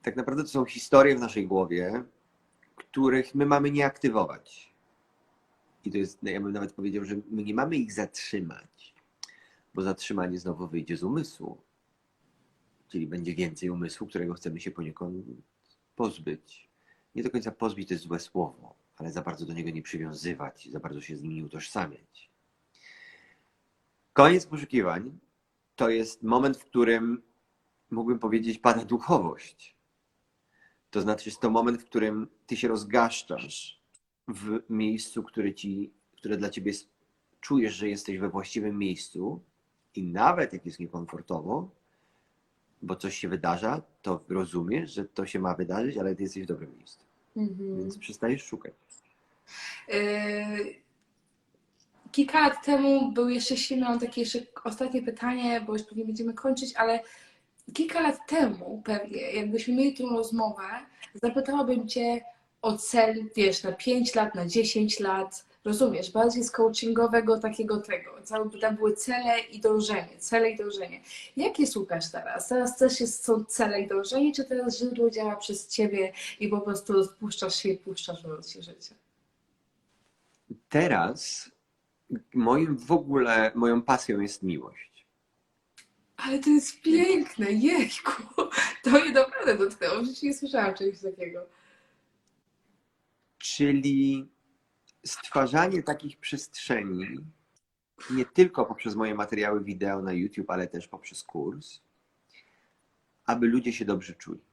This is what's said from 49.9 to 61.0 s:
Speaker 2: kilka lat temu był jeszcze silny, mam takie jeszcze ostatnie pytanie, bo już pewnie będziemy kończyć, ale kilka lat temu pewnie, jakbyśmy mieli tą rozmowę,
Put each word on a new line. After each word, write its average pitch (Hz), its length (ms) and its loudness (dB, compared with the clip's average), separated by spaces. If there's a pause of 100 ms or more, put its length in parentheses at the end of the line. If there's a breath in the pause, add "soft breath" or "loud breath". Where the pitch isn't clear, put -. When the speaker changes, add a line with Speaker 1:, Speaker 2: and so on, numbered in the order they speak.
Speaker 2:
kilka 285 280 4
lat 285 260 4
temu 277 460 6
był 240 180 2
jeszcze 247 280 0
silny, 254 280 0
mam 240 140 0
takie 233 220 -4
jeszcze 233 180 -2 (240)
ostatnie 254 380 -2
pytanie, 240 680 -2
bo 214 60 -4
już 214 100 -2
pewnie 220 220 -6
będziemy 226 280 -4
kończyć, 262 420 -2
ale 226 240 4 (720 loud breath)
kilka 330 280 0
lat 285 260 2
temu 214 580 0
pewnie, 208 460 -4
jakbyśmy 214 440 -2
mieli 269 180 4
tą 247 160 -4
rozmowę, 220 540 0 (500 loud breath)